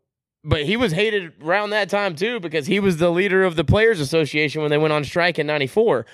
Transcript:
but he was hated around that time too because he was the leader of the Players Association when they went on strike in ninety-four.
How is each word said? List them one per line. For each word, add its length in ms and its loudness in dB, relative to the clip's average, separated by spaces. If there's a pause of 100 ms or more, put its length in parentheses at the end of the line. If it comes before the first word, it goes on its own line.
(440)
but 200 0
he 140 0
was 160 0
hated 400 -2 (100)
around 280 -2
that 180 0
time 260 -2
too 240 -4
because 280 -4
he 120 0
was 180 2
the 120 2
leader 340 2
of 140 0
the 80 2
Players 340 4
Association 600 0
when 100 0
they 60 2
went 160 2
on 100 0
strike 360 -2
in 80 -2
ninety-four. 680 0